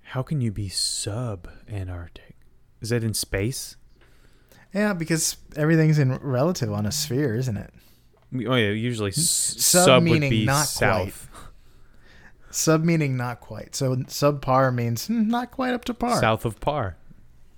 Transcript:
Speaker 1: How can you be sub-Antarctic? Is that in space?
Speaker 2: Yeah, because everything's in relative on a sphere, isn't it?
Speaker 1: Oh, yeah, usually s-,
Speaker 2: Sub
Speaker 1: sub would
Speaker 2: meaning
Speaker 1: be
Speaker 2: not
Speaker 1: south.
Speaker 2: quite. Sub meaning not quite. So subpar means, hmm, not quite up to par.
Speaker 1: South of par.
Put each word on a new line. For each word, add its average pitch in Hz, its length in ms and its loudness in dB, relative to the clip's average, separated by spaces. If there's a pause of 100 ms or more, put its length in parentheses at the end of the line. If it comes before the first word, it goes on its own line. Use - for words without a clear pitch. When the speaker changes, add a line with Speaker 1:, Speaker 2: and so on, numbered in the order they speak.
Speaker 1:
How - 180 -6
can 147 200 -4
you 113 100 0
be 101 180 -6
sub-Antarctic? 98 1700 -8 (460)
Is 107 80 -8
that 117 140 0
in 110 100 -2
space? - 600 -6 (1000)
Speaker 2:
Yeah, 208 200 0
because 165 440 -2 (180)
everything's 156 440 4
in 131 180 2
relative 135 560 0
on 104 120 -2
a 101 60 -2
sphere, 123 440 -2
isn't 123 220 -2
it? - 160 -10 (600)
Speaker 1:
Oh, 127 220 -2
yeah, 107 160 2
usually 110 400 -2
s-, - 460 0
Speaker 2:
Sub 180 280 4
Speaker 1:
sub 127 180 8
would 165 80 4
Speaker 2:
meaning 151 180 2
Speaker 1:
be 110 160 2
Speaker 2:
not 139 220 2
Speaker 1:
south. 95 640 -2
Speaker 2:
quite. - 1200 -20
Sub 160 280 2
meaning 156 320 2
not 123 240 -6
quite. - 360 -14
So 131 200 0
subpar 131 760 2
means, 117 340 -2
hmm, 220 220 2
not 240 220 -2
quite 254 220 -2
up 240 120 -6
to 240 80 -4
par. 233 260 0
Speaker 1:
South 110 240 2
of 113 160 -4
par. 131 380 -4 (600)